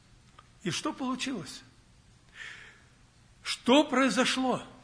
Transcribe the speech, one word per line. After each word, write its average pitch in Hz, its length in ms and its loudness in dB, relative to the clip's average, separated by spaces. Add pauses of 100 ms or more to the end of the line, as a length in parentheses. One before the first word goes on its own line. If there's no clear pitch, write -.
(640)
И 170 80 -2
что - 200 -4
получилось? 254 680 -6 (1800)
Что 285 400 4
произошло? 254 760 2 (220)